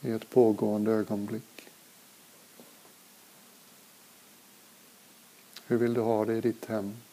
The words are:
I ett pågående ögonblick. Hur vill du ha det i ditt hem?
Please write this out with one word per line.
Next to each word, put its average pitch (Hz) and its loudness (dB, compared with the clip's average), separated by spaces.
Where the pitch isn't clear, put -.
I 127 -4
ett 110 -6
pågående 107 4
ögonblick. 107 -6
Hur 120 0
vill 120 2
du 117 0
ha 110 2
det 113 0
i 110 -2
ditt 110 -2
hem? 107 -6